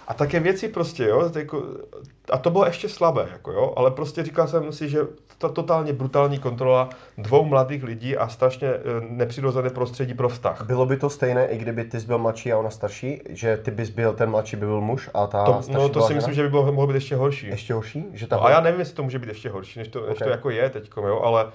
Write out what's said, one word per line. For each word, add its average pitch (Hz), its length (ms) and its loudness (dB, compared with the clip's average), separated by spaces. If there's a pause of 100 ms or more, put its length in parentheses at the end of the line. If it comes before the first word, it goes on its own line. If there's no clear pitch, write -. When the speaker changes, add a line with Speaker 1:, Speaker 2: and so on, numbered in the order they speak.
Speaker 1:
a 113 60 -6
také 151 260 0
věci 190 280 0
prostě, 165 360 -4
jo, 131 260 4
to 160 80 -6
jako, 147 240 -6 (680)
a 131 80 4
to 170 120 0
bylo 185 160 4
ještě 175 220 -2
slabé, 139 440 2
jako - 200 -12
jo, 107 240 2
ale 127 140 6
prostě 147 320 -4
říkal 160 260 0
jsem 156 240 0
si, 151 160 -6
že 151 120 0 (380)
ta 165 100 -2
totálně 160 440 0
brutální 139 460 2
kontrola 127 500 2 (300)
dvou 127 260 4
mladých 135 400 2
lidí 117 320 -6
a 117 120 0
strašně, 127 400 0
eh, 127 120 0 (280)
nepřirozené 123 600 0
prostředí 123 440 -4
pro 123 140 2
vztah. - 380 -4
Speaker 2:
Bylo 127 200 2
by 135 100 2
to 139 140 0
stejné, 127 360 2
i 113 120 -2
kdyby 113 260 -4
ty 113 160 -8
jsi 107 60 -10
byl 120 120 2
mladší 113 340 -2
a 110 60 4
ona 110 120 0
starší, - 580 -6
že 110 280 0
ty 110 140 -6
bys 113 200 -4
byl 113 220 0
ten 113 180 2
mladší, 110 260 0
by 104 100 -2
byl 107 140 0
muž 110 340 -2
a 104 120 2
ta 101 180 0
Speaker 1:
To, 123 80 6
Speaker 2:
starší 104 200 -2
Speaker 1:
no, 139 160 2
to 139 40 -4
Speaker 2:
byla 113 160 4
Speaker 1:
si 147 60 0
myslím, 147 200 0
Speaker 2:
žena? 147 80 2
Speaker 1:
že 143 60 2
by - 20 -
bylo, 139 220 4
mohlo 139 140 2
být 135 80 0
ještě 135 220 -2
horší. 139 300 0
Speaker 2:
Ještě 104 280 -6
horší? 127 380 -6
Že 110 140 -12
ta 117 100 0
Speaker 1:
No, 98 60 2
a - 40 6
Speaker 2:
hol- 123 60 8
Speaker 1:
já 160 80 8
nevím, 170 200 2
jestli 170 140 -6
to 151 80 -6
může 131 160 -4
být 117 100 -10
ještě 107 220 -10
horší, 98 280 -10
než 113 100 -10
to, 113 180 -8
než 110 120 -4
to 123 60 -4
Speaker 2:
Ok. 131 60 2
Speaker 1:
jako 123 200 -2
je 120 200 0
teďkom, 107 360 -8
jo, 101 180 2
ale 113 300 4